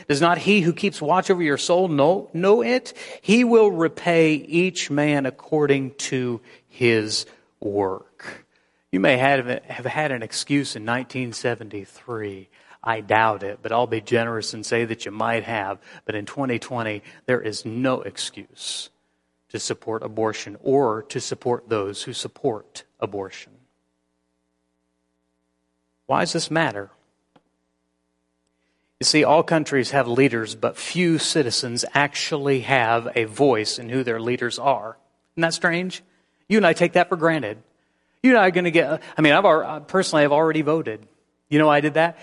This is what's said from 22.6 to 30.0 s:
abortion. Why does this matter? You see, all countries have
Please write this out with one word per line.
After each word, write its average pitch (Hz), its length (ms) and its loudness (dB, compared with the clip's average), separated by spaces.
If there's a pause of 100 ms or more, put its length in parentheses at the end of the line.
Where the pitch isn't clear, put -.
abortion. 101 520 -10 (2500)
Why 135 160 0
does 165 140 -2
this 165 160 -4
matter? 120 400 -2 (2000)
You 127 40 -4
see, 151 200 4
all 151 180 6
countries 147 500 0
have 135 160 2